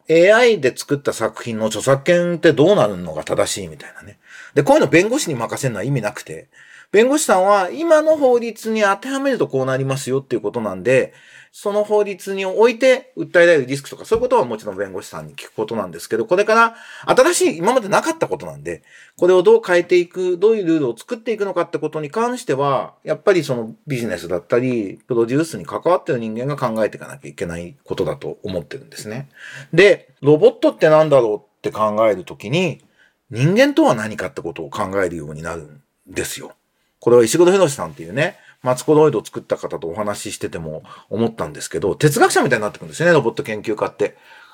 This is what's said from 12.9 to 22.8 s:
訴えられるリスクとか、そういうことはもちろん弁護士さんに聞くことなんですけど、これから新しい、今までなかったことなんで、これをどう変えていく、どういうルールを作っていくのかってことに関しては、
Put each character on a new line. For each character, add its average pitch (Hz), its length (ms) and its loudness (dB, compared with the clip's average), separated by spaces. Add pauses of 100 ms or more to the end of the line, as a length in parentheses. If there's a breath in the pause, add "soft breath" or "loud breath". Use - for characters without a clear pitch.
訴 160 220 0
え 170 60 8
ら 175 80 6
れ 151 60 4
る 127 60 -2
リ 135 120 -6
ス 139 40 -10
ク - 80 -18
と - 60 -12
か、 - 80 -20
そ 220 120 -2
う - 20 -2
い - 20 -2
う - 20 0
こ 247 60 -2
と 254 80 0
は 226 80 4
も 113 140 -6
ち - 80 -14
ろ 104 80 -8
ん 92 40 -12
弁 98 140 -6
護 90 100 -10
士 - 60 -18
さ 82 140 -12
ん 78 60 -14
に 71 80 -20
聞 - 120 -18
く - 60 -20
こ 110 120 -4
と 113 120 -6
な 98 80 -4
ん 87 60 -14
で 82 100 -16
す - 80 -16
け 110 80 -2
ど、 113 80 -2
こ 180 100 0
れ 202 80 2
か 214 100 0
ら 226 220 2 (300 loud breath)
新 262 280 4
し 370 200 0
い、 156 60 -8
今 202 140 0
ま 262 60 2
で 202 80 -8
な 196 140 2
か 320 100 -4
っ 320 60 -6
た - 100 -4
こ - 100 -6
と - 80 -14
な 78 100 -14
ん 71 80 -20
で、 82 200 -10 (340 soft breath)
こ 175 100 2
れ 185 60 6
を 180 80 6
ど 220 180 6
う - 60 -2
変 175 120 2
え 175 60 2
て 180 120 0
い 175 140 2
く、 180 280 -4
ど 202 140 2
う 226 60 2
い 202 60 -4
う - 20 -4
ル 160 120 0
ー - 20 0
ル 131 100 -2
を 113 80 -6
作 - 180 -10
っ - 20 -16
て 226 140 -8
い 214 60 -4
く 208 80 -4
の 190 80 -8
か 175 80 -2
っ 165 80 -4
て 160 80 -8
こ 151 120 -6
と 156 120 -8
に 147 80 -10
関 240 300 -4
し - 40 -16
て 151 100 -4
は、 131 420 -2 (100)